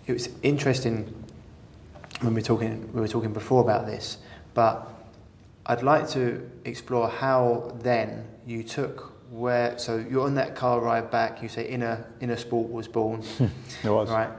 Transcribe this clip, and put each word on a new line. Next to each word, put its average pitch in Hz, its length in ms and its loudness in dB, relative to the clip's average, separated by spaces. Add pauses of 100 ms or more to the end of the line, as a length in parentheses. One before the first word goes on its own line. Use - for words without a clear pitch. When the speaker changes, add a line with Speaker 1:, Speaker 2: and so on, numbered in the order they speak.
Speaker 1:
it 131 60 -2
was 117 160 -2 (140)
interesting 127 680 2 (1080)
when 113 140 2
we 113 60 2
were 107 60 -4
talking, 110 460 0
we 117 80 -2
were 107 80 0
talking 110 240 0
before 117 300 6
about 107 240 2
this, - 320 -8 (360)
but 113 360 4 (760)
I'd 120 160 0
like 156 280 4
to 123 380 -2 (160)
explore 120 440 -2
how 123 720 2
then 110 460 0 (200)
you 117 160 -6
took - 500 -6 (180)
where, 120 480 2
so 113 180 -2 (120)
you're 131 160 2
on 139 120 2
that - 180 0
car 123 260 2
ride 117 300 0
back, 113 320 0
you 113 60 -8
say 113 200 -6
inner, 117 380 -4 (140)
inner 120 160 -2
sport 113 340 0
was 113 180 -6
born. 110 340 0 (160)
Speaker 2:
<laughs> 120 120 6 (340)
It 107 60 0
was. 107 180 4
Speaker 1:
Right, 113 200 2 (100)